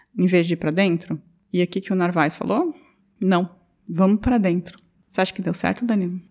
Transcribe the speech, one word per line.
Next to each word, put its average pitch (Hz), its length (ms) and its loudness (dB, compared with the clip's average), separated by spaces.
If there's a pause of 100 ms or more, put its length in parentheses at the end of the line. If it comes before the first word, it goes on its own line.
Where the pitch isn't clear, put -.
(180)
em 180 80 4
vez 175 180 4
de 170 100 -2
ir - 20 -4
pra 165 160 -2
dentro?" 170 500 -2 (300)
E 180 100 2
aqui 180 180 -4
que - 120 -6
o 185 40 0
Narvaez 175 400 0
falou, 302 380 -2 (460)
"Não, 185 280 2 (400)
vamos 190 320 2
pra 247 180 2
dentro." 180 380 0 (320)
Você - 140 0
acha 190 100 -2
que - 100 -8
deu 175 120 -2
certo, 185 300 -4
Danilo? 185 360 -2 (100)